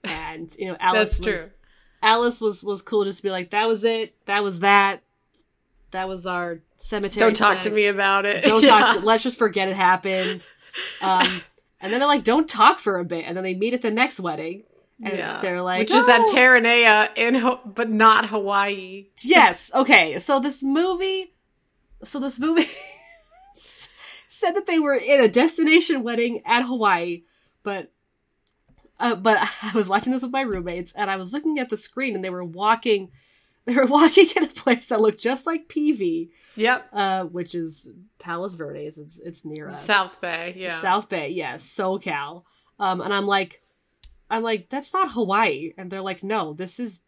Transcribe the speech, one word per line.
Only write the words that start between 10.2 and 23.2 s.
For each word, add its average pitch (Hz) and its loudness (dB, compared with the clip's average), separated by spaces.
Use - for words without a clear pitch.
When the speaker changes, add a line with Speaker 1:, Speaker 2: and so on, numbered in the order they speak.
Speaker 1:
Um, 185 0
Speaker 2:
<laughs> - -20
Speaker 1:
and 190 -6
then 233 -2
they're 277 2
like, 285 2
"Don't 285 2
talk 220 4
for 190 -4
a 175 -6
bit." 165 -8
And 170 -8
then 185 -6
they 185 -4
meet 220 -2
at 247 -6
the 233 -2
next 240 -2
wedding. 170 -8
And 202 -6
Speaker 2:
Yeah. - -6
Speaker 1:
they're 180 -4
like, 180 -2
Speaker 2:
Which 220 -2
is 247 6
at 233 8
Speaker 1:
"Oh." 415 4
Speaker 2:
Terranea 233 6
in 233 2
Ho-, 247 0
but 226 -6
not 220 6
Hawaii. 196 -4
Speaker 1:
Yes. 247 4
Okay. 190 4
So 277 0
this 277 -4
movie, 359 -4
so - -10
this 262 -6
movie 330 0
<laughs> - -20